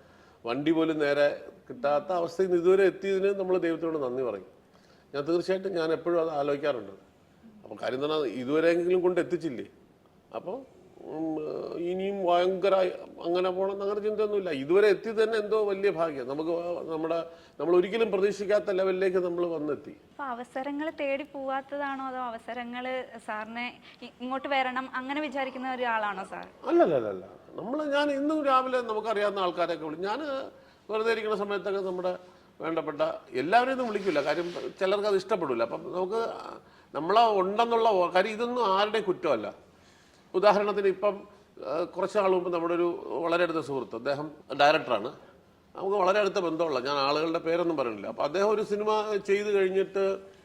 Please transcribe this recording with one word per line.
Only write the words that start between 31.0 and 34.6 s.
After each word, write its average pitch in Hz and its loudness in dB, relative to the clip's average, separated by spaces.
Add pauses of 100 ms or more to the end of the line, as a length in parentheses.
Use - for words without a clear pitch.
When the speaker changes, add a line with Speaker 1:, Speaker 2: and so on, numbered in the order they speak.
Speaker 1:
ഇരിക്കുന്ന 214 -2
സമയത്തൊക്കെ 202 -2
നമ്മുടെ 180 -4 (420)
വേണ്ടപ്പെട്ട 156 -2 (280)
എല്ലാവരെയും 220 2
ഒന്നും 254 -2
വിളിക്കില്ല. 190 0
കാര്യം 170 -2 (280)